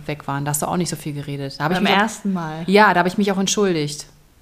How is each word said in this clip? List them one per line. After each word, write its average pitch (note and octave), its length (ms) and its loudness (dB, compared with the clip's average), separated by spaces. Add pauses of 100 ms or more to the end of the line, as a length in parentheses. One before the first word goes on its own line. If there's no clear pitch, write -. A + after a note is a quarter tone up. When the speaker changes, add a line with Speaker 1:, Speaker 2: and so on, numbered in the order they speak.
Speaker 1:
weg D3+ 220 -8
waren. C#3 180 -4
Da D3 60 -2
hast D3 100 -4
du E3+ 60 -2
auch E3+ 100 -2
nicht E3+ 120 -2
so D#3+ 60 -6
viel D3+ 180 -8
geredet. C#3 460 -8
Da D3 60 -2
hab D#3 60 0
ich F#3 60 2
Speaker 2:
Beim F#3 60 2
Speaker 1:
mich E3+ 100 4
auch F#3 40 4
Speaker 2:
ersten G#3 360 0
Mal. D#3+ 340 -6
Speaker 1:
Ja, G3 260 6
da F3 60 4
habe F3 100 2
ich F3+ 80 -2
mich G3+ 140 2
auch F#3 60 0
entschuldigt, F#3 720 0 (340)